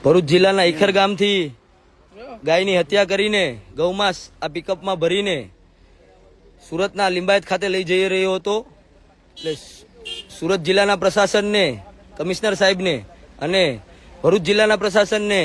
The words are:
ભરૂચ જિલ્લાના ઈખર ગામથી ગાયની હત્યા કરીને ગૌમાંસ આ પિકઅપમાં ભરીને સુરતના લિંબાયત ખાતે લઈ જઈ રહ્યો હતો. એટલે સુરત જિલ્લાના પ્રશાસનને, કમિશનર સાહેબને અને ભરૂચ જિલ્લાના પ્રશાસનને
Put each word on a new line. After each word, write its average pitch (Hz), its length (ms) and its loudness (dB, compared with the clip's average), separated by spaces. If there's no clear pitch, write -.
ભરૂચ 160 280 4
જિલ્લાના 185 380 4
ઈખર 175 240 2
ગામથી 196 480 0
ગાયની 180 340 2
હત્યા 196 300 2
કરીને 196 340 0
ગૌમાંસ 185 420 -2
આ 160 120 -6
પિકઅપમાં 185 480 -6
ભરીને 185 340 -2
સુરતના 190 480 -2
લિંબાયત 185 340 0
ખાતે 185 240 -2
લઈ 190 200 -2
જઈ 185 200 2
રહ્યો 190 280 0
હતો. 202 200 -4
એટલે 160 220 -8
સુરત 180 320 -2
જિલ્લાના 196 400 2
પ્રશાસનને, 202 640 2
કમિશનર 185 420 -4
સાહેબને 190 380 0
અને 180 200 0
ભરૂચ 180 240 2
જિલ્લાના 208 400 2
પ્રશાસનને 208 640 0